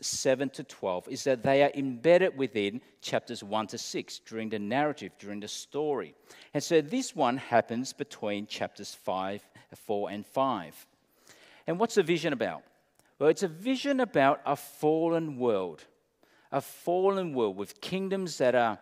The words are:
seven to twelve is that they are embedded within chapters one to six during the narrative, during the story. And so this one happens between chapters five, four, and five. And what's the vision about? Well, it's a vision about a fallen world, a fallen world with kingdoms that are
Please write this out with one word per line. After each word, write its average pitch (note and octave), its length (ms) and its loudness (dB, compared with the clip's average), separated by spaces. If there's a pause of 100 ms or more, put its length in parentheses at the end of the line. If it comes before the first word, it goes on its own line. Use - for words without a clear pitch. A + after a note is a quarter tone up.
seven C3 500 0
to D3 140 -12
twelve F2+ 440 -4
is C3 160 -8
that B2+ 180 2
they C#3 200 6
are C#3+ 120 6
embedded C#3+ 640 4
within A2+ 420 0 (220)
chapters A#2+ 420 -4
one G#2+ 220 -2
to A#2 100 -10
six - 440 -10
during A2+ 280 -8
the G#2+ 100 -4
narrative, B2 600 -2
during G2+ 220 -10
the G#2 80 -10
story. C#3 680 -6 (400)
And D3 100 -2
so D#3+ 160 4
this A3 340 -4
one C3 220 2
happens A#2+ 560 0
between G#2 540 -6
chapters - 480 -10
five, F#2+ 520 -6 (280)
four, G2+ 340 -4
and G2+ 160 -8
five. A2+ 500 -2 (920)
And E3 120 -2
what's A3+ 180 0
the G3+ 60 6
vision D#3+ 300 0
about? G2 300 -4 (560)
Well, C#3+ 100 4
it's D#3 140 4
a F#3+ 60 2
vision B3+ 520 -2
about F3 460 4
a C#3 100 2
fallen D#3+ 800 0
world, F#2+ 480 0 (680)
a C3+ 120 0
fallen F#3 720 0
world G#2 240 2
with - 240 -10
kingdoms F#3+ 560 -4
that B2 160 4
are A#2 260 4